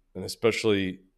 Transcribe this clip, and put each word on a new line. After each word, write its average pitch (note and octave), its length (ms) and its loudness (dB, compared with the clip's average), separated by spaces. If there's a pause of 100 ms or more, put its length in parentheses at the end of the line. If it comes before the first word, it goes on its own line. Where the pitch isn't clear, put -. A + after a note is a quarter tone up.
(140)
and F#2 100 -10
especially G2 760 0 (180)